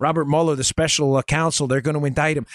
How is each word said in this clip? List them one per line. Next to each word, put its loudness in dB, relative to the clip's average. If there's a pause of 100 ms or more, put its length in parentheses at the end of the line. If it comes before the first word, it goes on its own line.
Robert 0
Mueller, 2
the -4
special, 0
uh, 2
counsel, 0
they're 0
gonna -2
indict 0
him." -6